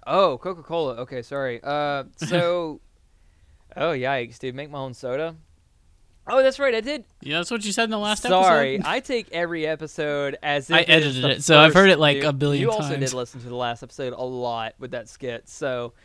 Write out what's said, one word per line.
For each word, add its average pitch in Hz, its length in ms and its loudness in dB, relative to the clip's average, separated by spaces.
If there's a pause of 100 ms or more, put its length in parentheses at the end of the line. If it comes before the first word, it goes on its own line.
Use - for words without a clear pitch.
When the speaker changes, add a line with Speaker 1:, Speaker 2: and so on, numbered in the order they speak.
Speaker 1:
Oh, 160 320 2
Coca-Cola. 165 600 -6
Okay, 127 240 -10
sorry. 131 400 -6
Uh, 143 480 -4
Speaker 2:
<laughs> - 60 -20
Speaker 1:
so, 175 640 -2 (960)
oh, 160 140 -2
yikes, 127 480 -4
dude, 131 160 -10
make 143 160 -14
my 143 80 -12
own 131 160 -10
soda? 143 400 -6 (920)
Oh, 262 160 4
that's 262 180 2
right, 269 140 0
I 226 60 -2
did. 262 240 -8 (160)
Speaker 2:
Yeah, 147 180 -6
that's 175 120 -6
what 226 140 -4
you 208 80 -4
said 226 120 0
in 220 60 -2
the 214 80 -4
last 208 240 -4
Speaker 1:
Sorry, 175 540 4
Speaker 2:
episode. - 120 -4
Speaker 1:
I 220 120 -2
take 240 320 -6
every 165 340 -4
episode 147 760 -4
as 147 280 -4
if 165 60 4
Speaker 2:
I 165 40 8
Speaker 1:
it 170 80 0
is 156 60 8
Speaker 2:
edited 143 300 2
Speaker 1:
the 143 60 2
Speaker 2:
it, 131 140 -2
so 156 140 8
I've 156 160 10
heard 190 140 8
Speaker 1:
first, 185 60 8
Speaker 2:
it, 147 40 4
like, 147 200 4
Speaker 1:
dude. 143 80 -2
Speaker 2:
a 147 60 2
billion 143 300 0
Speaker 1:
You 233 80 2
also 180 240 -2
Speaker 2:
times. 135 160 -4
Speaker 1:
did 127 60 -8
listen 123 240 -10
to 120 80 -16
the 120 80 -10
last 120 260 -6
episode 127 300 -8
a 113 100 -10
lot 120 560 -6
with 127 140 -14
that 117 160 -12
skit, 123 400 -12
so, 123 460 -8 (100)